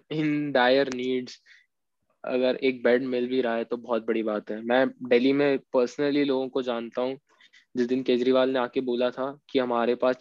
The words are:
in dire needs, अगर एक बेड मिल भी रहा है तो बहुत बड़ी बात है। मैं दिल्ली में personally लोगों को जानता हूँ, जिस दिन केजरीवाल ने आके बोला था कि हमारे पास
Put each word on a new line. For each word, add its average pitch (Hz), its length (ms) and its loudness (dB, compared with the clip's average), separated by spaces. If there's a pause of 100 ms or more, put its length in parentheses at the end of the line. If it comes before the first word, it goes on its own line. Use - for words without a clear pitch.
in 147 420 -2
dire 131 340 4
needs, 127 540 -6 (840)
अगर 127 300 0
एक 131 280 -2
बेड 123 200 4
मिल 123 240 -2
भी 127 140 0
रहा 117 140 0
है 117 80 -2
तो 120 140 -6
बहुत 117 280 -4
बड़ी 113 180 -2
बात 107 280 -4
है। 107 100 -8
मैं 123 260 2
दिल्ली 127 460 2
में 139 260 2 (160)
personally 143 500 0
लोगों 131 240 -2
को 135 120 -4
जानता 117 400 -6
हूँ, 131 180 -4 (580)
जिस 120 100 0
दिन 131 160 0
केजरीवाल 127 460 2
ने 131 100 0
आके 123 220 -2
बोला 123 300 0
था 135 280 -8 (100)
कि 135 100 0
हमारे 120 360 2
पास 127 260 2